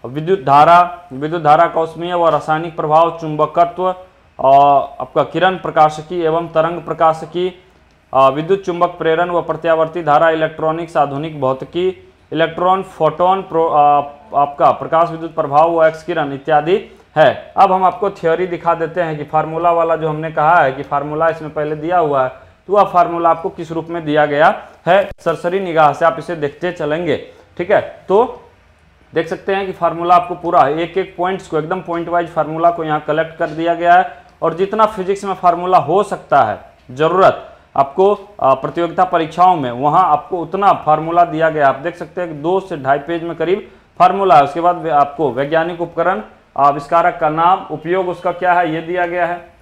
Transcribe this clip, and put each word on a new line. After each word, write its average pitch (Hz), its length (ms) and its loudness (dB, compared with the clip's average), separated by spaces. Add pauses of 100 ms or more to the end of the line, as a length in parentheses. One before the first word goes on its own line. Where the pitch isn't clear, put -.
विद्युत 156 380 -4
धारा, 165 680 6
विद्युत 156 300 -6
धारा 151 240 6
का 160 140 -2
ऊष्मीय 165 340 -6
व 170 140 2
रासायनिक 156 480 -2
प्रभाव, 160 440 2
चुंबकत्व, 160 680 0 (560)
आ, 135 60 4 (280)
आपका - 440 -4
किरण 180 340 0
प्रकाशिकी 156 680 -2
एवं 160 260 -2
तरंग 165 320 -2
प्रकाशिकी, 160 840 -2 (520)
आ, 135 140 6
विद्युत 160 360 -2
चुंबक 175 240 -2
प्रेरण 170 420 -2
व 170 120 0
प्रत्यावर्ती 160 600 -2
धारा, 156 280 4
इलेक्ट्रॉनिक्स, 160 680 -4
आधुनिक 147 440 -4
भौतिकी, 151 680 -4 (240)
इलेक्ट्रॉन, 165 500 0
फोटोन, 180 600 0
प्रो-, 165 300 -2
आ, 147 300 4 (320)
आपका 143 360 2
प्रकाश 160 400 -2
विद्युत 160 240 -12
प्रभाव 156 380 2
व 165 120 2
एक्स 156 180 0
किरण 156 300 -4
इत्यादि 156 680 -2 (180)
है। - 400 2
अब 185 160 4
हम 185 120 0
आपको 185 260 0
theory 165 360 -2
दिखा 170 280 -2
देते 160 260 -4
हैं 156 180 -4
कि 147 60 -8
formula 156 480 -2
वाला 165 240 2
जो 160 120 -4
हमने 156 220 -6
कहा 160 260 2
है 139 160 4
कि 139 100 -10
formula 151 460 -2
इसमें 156 260 -6
पहले 151 220 -4
दिया 170 220 -2
हुआ 143 260 2
है, 127 40 -2 (380)
तो 180 60 -4
वह 196 120 4
फार्मूला 170 460 2
आपको 165 180 -2
किस 165 240 -12
रूप 160 180 -6
में 170 140 -8
दिया 151 220 2
गया 151 360 2 (240)
है, 185 240 2 (140)
सरसरी 175 360 -2
निगाह 156 320 2
से 165 120 -2
आप 160 140 2
इसे 165 180 -10
देखते 151 360 -6
चलेंगे। 156 440 -4 (420)
ठीक 175 120 -6
है, 175 100 4 (280)
तो 226 340 0 (720)
देख 170 140 -2
सकते 190 260 -6
हैं 196 120 -4
कि 185 60 -8
formula 170 420 0
आपको 175 200 2
पूरा 165 340 2
एक 165 300 -4
एक 185 200 -6
points 185 300 -4
को, 160 100 -4
एकदम 175 220 -4
पॉइंट 170 280 -6
वाइज 170 200 -2
formula 160 420 0
को 170 140 -6
यहाँ 151 220 -4
collect 160 300 -4
कर 165 100 -4
दिया 165 280 -2
गया 175 200 2
है। - 240 2 (240)
और 160 120 -2
जितना 196 320 0
physics 196 380 -6
में 190 100 -6
formula 180 440 0
हो 160 240 2
सकता 156 400 0
है, 104 180 -2 (300)
ज़रूरत 160 580 2 (280)
आपको, 190 640 0
आ, 131 120 4
प्रतियोगिता 165 500 -2
परीक्षाओं 175 520 2
में, 131 140 -4
वहाँ 151 420 2
आपको 175 260 -2
उतना 190 340 0
formula 160 520 2
दिया 160 260 0
गया 147 180 2
है। 160 60 2
आप - 60 -10
देख 170 160 -8
सकते 175 240 -10
हैं 170 100 -6
कि 151 60 -12
दो 170 240 -2
से 185 160 -10
ढाई 139 220 0
page 165 240 -6
में 170 140 -8
करीब 180 340 -4 (280)
formula 185 380 4
है। 143 60 8
उसके 160 180 -2
बाद 175 160 2
वे-, 160 160 -6
आपको 143 380 0
वैज्ञानिक 160 500 -2
उपकरण, 175 420 -2 (340)
आविष्कारक 160 640 2
का 156 80 0
नाम, 170 420 0
उपयोग 175 380 -4
उसका 175 240 -4
क्या 180 200 0
है, 175 220 0
ये 165 60 -4
दिया 175 260 -4
गया 175 200 -2
है। 175 360 -10